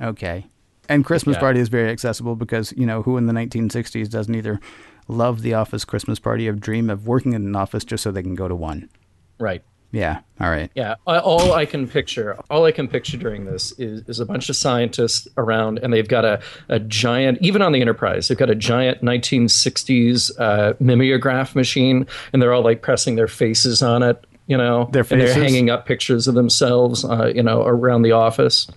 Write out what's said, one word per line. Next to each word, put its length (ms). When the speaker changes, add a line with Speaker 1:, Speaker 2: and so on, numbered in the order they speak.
Speaker 1:
Okay. 460
And 160
Christmas 320
Speaker 2:
Yeah. 40
Speaker 1:
party 200
is 80
very 200
accessible 460
because, 420
you 80
know, 180
who 140
in 100
the 60
nineteen 380
sixties 380
doesn't 260
either 240
love 360
the 120
office 300
Christmas 340
party 300
or 40
dream 380
of 160
working 260
in 140
an 80
office 300
just 180
so 80
they 140
can 100
go 140
to 80
one? 320
Speaker 2:
Right. 240
Speaker 1:
Yeah. 260
All 80
right. 260
Speaker 2:
Yeah. 200
I, 120
all 340
I 140
can 200
picture, 520
all 160
I 80
can 160
picture 300
during 260
this 340
is, 300
is 120
a 40
bunch 240
of 80
scientists 800
around, 460
and 100
they've 160
got 160
a, 160
a 100
giant, 600
even 180
on 120
the 100
Enterprise, 460
they've 100
got 100
a 60
giant 480
nineteen 480
sixties, 880
uh, 420
mimeograph 720
machine, 520
and 80
they're 140
all, 80
like, 180
pressing 360
their 120
faces 540
on 200
it, 220
you 100
know, 360
Speaker 1:
Their 180
Speaker 2:
and 100
they're 80
Speaker 1:
faces? 140
Speaker 2:
hanging 260
up 160
pictures 420
of 80
themselves, 680
uh, 300
you 80
know, 200
around 380
the 120
office. 640